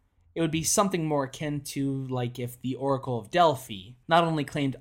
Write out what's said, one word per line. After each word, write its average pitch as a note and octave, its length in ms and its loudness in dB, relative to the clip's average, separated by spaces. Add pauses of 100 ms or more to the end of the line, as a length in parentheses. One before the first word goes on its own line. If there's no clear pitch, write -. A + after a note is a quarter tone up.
(340)
It D#3+ 80 0
would D#3+ 80 2
be D#3+ 120 0
something F#3+ 440 2
more D3 180 0
akin D3 380 -6
to, C#3 460 -4
like, B2 300 -4
if B2 220 -8
the C3 160 -4
Oracle C3 420 -2
of G#2+ 120 -12
Delphi B2+ 640 2 (140)
not E3+ 180 6
only D#3+ 200 0
claimed C#3 360 -2